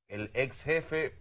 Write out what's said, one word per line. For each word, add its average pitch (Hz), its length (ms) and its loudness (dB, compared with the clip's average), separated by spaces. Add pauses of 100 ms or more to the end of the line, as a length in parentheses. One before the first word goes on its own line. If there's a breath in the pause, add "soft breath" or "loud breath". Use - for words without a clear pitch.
El 104 240 -4
ex 127 300 0
jefe 156 580 2